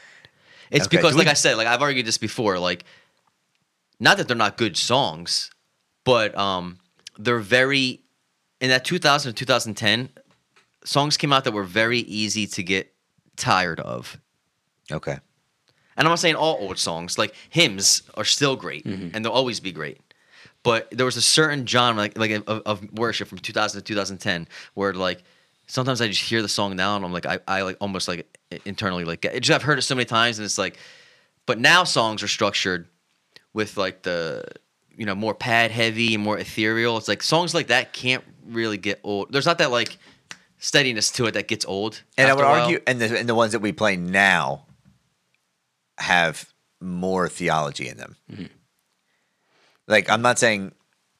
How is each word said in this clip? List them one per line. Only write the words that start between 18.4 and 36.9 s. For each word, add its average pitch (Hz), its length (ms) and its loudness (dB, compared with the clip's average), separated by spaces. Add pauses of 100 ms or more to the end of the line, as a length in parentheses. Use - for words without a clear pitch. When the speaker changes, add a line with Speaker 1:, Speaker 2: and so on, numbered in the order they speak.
Speaker 1:
great, 78 300 -10
Speaker 3:
Mm-hmm. 95 300 -8
Speaker 1:
and 110 100 -4
they'll 113 80 -2
always 123 260 0
be 95 120 -8
great. 78 280 -10 (640)
But 113 280 2
there 123 140 0
was 123 120 0
a 117 40 -4
certain 147 440 2
genre, 120 360 4
like, 104 160 -2
like, 110 140 0
of, 104 160 -4
of 107 460 -4
worship 110 360 -4
from 92 100 -14
two - 140 -10
thousand 104 280 -2
to - 40 -20
two 107 100 -8
thousand 98 240 -4
ten, 85 280 -4 (280)
where, 98 180 -2
like, 90 300 -4 (440)
sometimes 127 340 -2
I 117 60 2
just 95 140 -2
hear 117 200 0
the 101 80 -4
song 101 260 -2
now, 98 200 0
and 101 100 -4
I'm 90 80 -6
like, 87 120 -6
I, 85 220 -4
I, 95 160 -2
like, 95 160 -6
almost, 95 280 -4
like, 85 200 -8 (240)
i-, 82 140 -12
internally, 92 400 -4
like, 82 200 -6
it 85 140 -4
just, 139 160 2
I've 135 80 0
heard 139 160 0
it 123 40 -2
so 139 120 -2
many 123 100 0
times, 113 340 2
and 107 60 -6
it's 95 120 -4
like, 92 200 -4 (680)
but 120 120 -2
now 160 260 6
songs 113 380 0
are 104 60 -6
structured 95 600 -2 (640)
with, 104 240 -4
like, 92 260 -4
the, 82 400 -4 (520)
you 113 100 -8
know, 101 100 -2
more 107 180 -2
pad 117 380 2
heavy 113 440 0
and 104 80 -2
more 104 140 0
ethereal. 113 600 -2